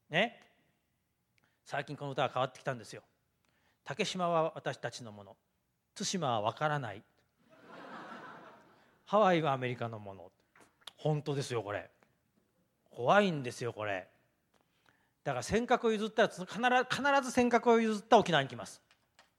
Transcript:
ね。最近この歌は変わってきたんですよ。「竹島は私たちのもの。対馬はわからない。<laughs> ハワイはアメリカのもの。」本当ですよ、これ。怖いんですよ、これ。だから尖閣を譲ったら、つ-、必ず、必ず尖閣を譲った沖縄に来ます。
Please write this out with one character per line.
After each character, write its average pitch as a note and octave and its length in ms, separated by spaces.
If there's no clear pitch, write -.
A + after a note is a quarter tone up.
ね。 G3+ 320
最 C#3+ 220
近 D3 100
こ C#3+ 100
の C#3 60
歌 C3+ 120
は A#2+ 100
変 B2+ 80
わ C3+ 60
っ - 40
て - 80
き - 40
た C#3 100
ん B2 40
で A2 80
す - 80
よ。 A2 100
「竹 F3 200
島 F3+ 240
は D#3+ 260
私 C#3+ 220
た B2 120
ち - 140
の A2 80
も G#2 120
の。 G2 140
対 G3 220
馬 D3 140
は A2 100
わ A2 120
か D3+ 140
ら D3 120
な A2 140
い。 G#2 100
<laughs> - 1080
ハ G3+ 140
ワ F#3+ 140
イ D#3+ 80
は D3 120
ア C3+ 40
メ B2+ 100
リ B2 100
カ A#2 100
の A2+ 120
も G2+ 140
の。」 F#2 180
本 D3+ 240
当 D3 140
で C3+ 80
す - 100
よ、 A2+ 80
こ G2+ 100
れ。 F#2 180
怖 D3+ 320
い G3+ 80
ん D3 140
で B2 80
す - 120
よ、 A#2 100
こ G#2+ 120
れ。 F#2+ 220
だ C#3+ 100
か B2 40
ら B2 60
尖 A3+ 240
閣 A#3+ 200
を A3+ 40
譲 A3 160
っ - 20
た A#3 140
ら、 F3+ 60
つ-、 - 160
必 - 100
ず、 G#3 60
必 C#4 320
ず B3+ 100
尖 B3 180
閣 A#3 200
を A#3 100
譲 A3 200
っ - 40
た A#3+ 140
沖 F#3 140
縄 D3 100
に C3+ 80
来 B2+ 60
ま G2+ 100
す。 - 160